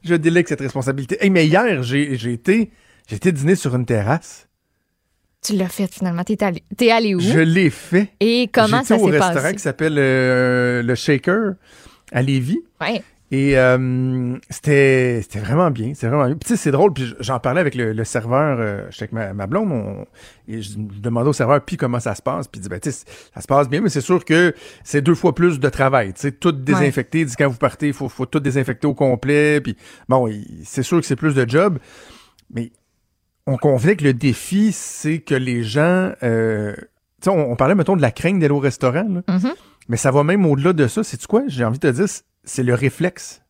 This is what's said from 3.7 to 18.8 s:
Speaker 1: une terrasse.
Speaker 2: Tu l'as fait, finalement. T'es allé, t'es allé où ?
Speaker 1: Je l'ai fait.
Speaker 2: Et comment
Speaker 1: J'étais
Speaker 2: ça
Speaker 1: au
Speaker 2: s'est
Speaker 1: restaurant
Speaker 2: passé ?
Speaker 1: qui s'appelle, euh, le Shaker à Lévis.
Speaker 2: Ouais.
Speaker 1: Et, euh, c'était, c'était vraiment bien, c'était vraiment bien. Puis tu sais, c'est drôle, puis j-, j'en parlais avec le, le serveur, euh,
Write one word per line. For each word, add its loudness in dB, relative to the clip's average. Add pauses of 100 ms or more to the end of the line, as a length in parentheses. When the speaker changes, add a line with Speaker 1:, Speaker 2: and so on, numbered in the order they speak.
Speaker 1:
une -2
terrasse. -2 (920)
Speaker 2:
Tu -4
l'as 0
fait, -4
finalement. -4
T'es -4
allé, -4 (140)
t'es 4
allé 2
où ? 0
Speaker 1:
Je 4
l'ai 4
fait. 0 (100)
Speaker 2:
Et 2
comment 4
Speaker 1:
J'étais -6
Speaker 2:
ça 4
Speaker 1:
au 4
Speaker 2:
s'est 4
Speaker 1:
restaurant 4 (100)
Speaker 2:
passé ? 0
Speaker 1:
qui -12
s'appelle, -2
euh, 2
le 0
Shaker 0 (580)
à -2
Lévis. 0 (220)
Speaker 2:
Ouais. -4 (300)
Speaker 1:
Et, 2
euh, 0 (140)
c'était, 2
c'était -10
vraiment 0
bien, -4
c'était -6
vraiment 2
bien. -2
Puis -12
tu 0
sais, -6
c'est 0
drôle, 4
puis -6
j-, -12
j'en -4
parlais -2
avec -2
le, -2
le -4
serveur, -2
euh, -6